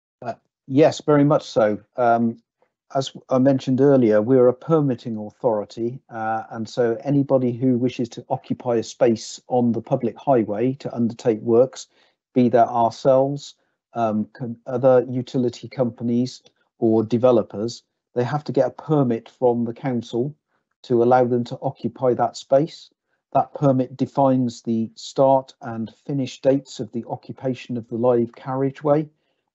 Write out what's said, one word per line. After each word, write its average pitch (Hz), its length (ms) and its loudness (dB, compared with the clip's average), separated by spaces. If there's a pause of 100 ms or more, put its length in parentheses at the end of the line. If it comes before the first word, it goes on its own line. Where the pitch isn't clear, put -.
(200)
Uh, 120 140 -10 (340)
yes, 135 320 2
very 147 240 4
much 143 180 2
so. 104 400 0 (140)
Um, 117 440 0 (540)
as 135 160 -4 (200)
I 131 80 2
mentioned 131 420 2
earlier, 123 420 4
we're 123 260 4
a 123 60 2
permitting 135 600 -2
authority, 110 840 -4 (100)
uh, 110 420 -6
and 113 180 -10
so 117 340 -2
anybody 139 500 0
who 123 260 0
wishes 120 320 -4
to - 180 -16
occupy 120 480 -4
a 110 80 -2
space - 640 -2
on 120 240 0
the 113 100 -4
public 127 340 -4
highway 117 580 0
to - 200 -12
undertake 117 460 -2
works, 120 480 2 (440)
be 123 180 4
that 120 180 4
ourselves, 131 840 0 (400)
um, 107 400 -2
com-, 117 220 -10 (100)
other 127 420 4
utility 123 600 -4
companies 120 720 -4 (360)
or 113 240 2
developers, 113 800 0 (320)
they 123 100 -2
have 147 200 -6
to - 80 -8
get 131 140 2
a 120 40 -2
permit 127 580 -2
from 120 360 0
the 117 80 -6
council 120 640 -4 (480)
to 117 200 2
allow 127 220 4
them 123 200 -2
to 127 180 -12
occupy 123 520 -4
that 117 220 -4
space. - 540 -2 (420)
That - 220 -2
permit 131 420 0
defines 131 640 0
the 113 340 -4
start 135 640 0
and 113 320 -10 (120)
finish 135 340 -6
dates 139 380 0
of 110 140 -10
the 117 140 -8
occupation 123 720 -10
of 113 100 -12
the 120 80 -10
live 120 380 0
carriageway. 139 760 -4 (460)